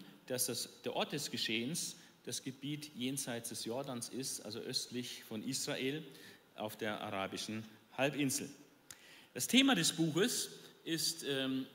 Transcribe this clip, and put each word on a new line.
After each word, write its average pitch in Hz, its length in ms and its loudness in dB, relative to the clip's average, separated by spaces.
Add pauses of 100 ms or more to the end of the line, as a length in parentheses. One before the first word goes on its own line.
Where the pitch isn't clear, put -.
(260)
dass - 200 0
das, - 240 -2 (140)
der - 120 -2
Ort 208 160 0
des - 180 -2
Geschehens 120 640 0 (280)
das - 180 -4
Gebiet 147 540 -6
jenseits 127 540 -2
des - 160 -6
Jordans 123 420 -4
ist, 135 320 -4
also 113 200 -6
östlich - 640 -4
von 110 220 -4
Israel 135 560 0 (520)
auf 107 240 -4
der 107 240 0
arabischen 101 600 -2 (340)
Halbinsel. 139 520 2 (840)
Das - 120 -2
Thema 262 280 10
des 170 180 6
Buches 160 560 4 (360)
ist, 156 440 0
ähm, 131 460 2